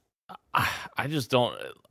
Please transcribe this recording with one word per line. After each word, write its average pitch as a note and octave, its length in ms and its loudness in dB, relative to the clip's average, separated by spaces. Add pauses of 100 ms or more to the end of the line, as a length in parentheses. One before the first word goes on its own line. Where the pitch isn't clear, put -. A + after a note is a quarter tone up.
(540)
I, - 160 2 (260)
I A2+ 120 -2
just C#3+ 220 -2
don't, A#2 280 4 (340)